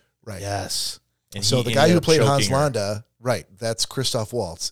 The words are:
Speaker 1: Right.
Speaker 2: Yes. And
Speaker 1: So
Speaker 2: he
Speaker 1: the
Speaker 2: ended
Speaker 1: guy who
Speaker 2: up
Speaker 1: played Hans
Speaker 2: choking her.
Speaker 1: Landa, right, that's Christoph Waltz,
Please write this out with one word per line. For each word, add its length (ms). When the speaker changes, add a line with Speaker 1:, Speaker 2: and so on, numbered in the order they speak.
Speaker 1:
Right. 160
Speaker 2:
Yes. 600
And 100
Speaker 1:
So 140
Speaker 2:
he 60
Speaker 1:
the 60
Speaker 2:
ended 120
Speaker 1:
guy 80
who 60
Speaker 2:
up 80
Speaker 1:
played 180
Hans 220
Speaker 2:
choking 120
her. 60
Speaker 1:
Landa, 420
right, 280
that's 280
Christoph 460
Waltz, 400